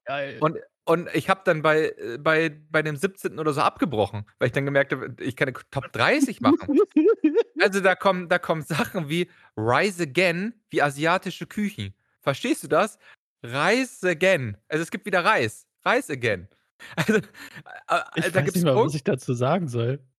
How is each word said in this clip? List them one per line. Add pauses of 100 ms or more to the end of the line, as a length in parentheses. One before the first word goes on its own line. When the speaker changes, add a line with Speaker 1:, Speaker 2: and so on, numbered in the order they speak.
Speaker 1:
geil.
Speaker 2:
und, (280)
und
ich
habe
dann
bei,
äh,
bei, (220)
bei
dem
siebzehnten
oder
so
abgebrochen, (140)
weil
ich
dann
gemerkt
habe, (120)
äh,
ich
kann
'ne (160)
Top
dreißig
machen. (240)
Speaker 1:
<laughs>
Speaker 2:
Also,
da
kommen,
da
kommen
<laughs>
Sachen
wie (280)
"Rise
again (180)
wie
asiatische
Küchen." (260)
Verstehst
du
das? (460)
"Rise
again." (120)
Also,
es
gibt
wieder
Reis. (180)
"Rise
again." (300)
<laughs>
Also, (680)
a-,
a-,
Speaker 1:
Ich
Speaker 2:
da
Speaker 1:
weiß
nicht
Speaker 2:
gibt's
Speaker 1:
mal,
was
Speaker 2:
Punkt
Speaker 1:
ich
dazu
sagen
soll. (200)